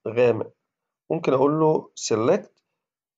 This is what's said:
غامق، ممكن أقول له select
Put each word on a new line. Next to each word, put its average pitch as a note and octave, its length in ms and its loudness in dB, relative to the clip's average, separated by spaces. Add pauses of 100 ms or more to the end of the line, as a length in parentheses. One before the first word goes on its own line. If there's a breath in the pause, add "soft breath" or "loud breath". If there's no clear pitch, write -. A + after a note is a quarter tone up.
غامق، A2+ 440 0 (580)
ممكن D#3 240 -2
أقول C#3+ 260 2
له D#3 300 0 (100)
select B2+ 500 -2 (680)